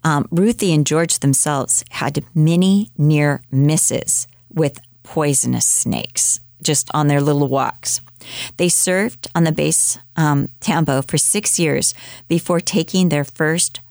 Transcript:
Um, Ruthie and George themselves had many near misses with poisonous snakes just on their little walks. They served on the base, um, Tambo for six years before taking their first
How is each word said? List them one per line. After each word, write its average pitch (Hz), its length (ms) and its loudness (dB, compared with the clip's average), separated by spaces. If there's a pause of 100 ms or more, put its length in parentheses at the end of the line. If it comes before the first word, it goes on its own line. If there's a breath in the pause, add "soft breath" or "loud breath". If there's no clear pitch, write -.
Um, 147 280 0
Ruthie 196 420 2
and 151 120 4
George 160 340 0
themselves 139 680 0
had - 340 -4 (100)
many 180 640 2
near 147 440 2 (100)
misses - 760 0 (260)
with 147 260 -2 (240)
poisonous 135 640 0
snakes - 720 -2 (220)
just - 320 -2
on 151 140 2
their 143 140 4
little 143 260 2
walks. - 540 -2 (560 loud breath)
They 175 120 2
served 185 680 -2
on 170 80 4
the 160 80 2
base, 156 460 -2 (180)
um, 147 340 0 (100)
Tambo 147 420 0
for - 160 -4
six - 420 -2
years 147 340 0 (340 loud breath)
before 170 320 0
taking 180 500 0
their 147 140 0
first 160 560 -2 (120)